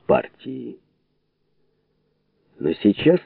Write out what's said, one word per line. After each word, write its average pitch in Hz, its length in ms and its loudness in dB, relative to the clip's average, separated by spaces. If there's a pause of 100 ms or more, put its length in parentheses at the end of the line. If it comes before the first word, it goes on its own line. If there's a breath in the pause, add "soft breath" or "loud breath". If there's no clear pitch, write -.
партии. 127 720 -4 (1800)
Но 156 140 -4
сейчас, 156 540 2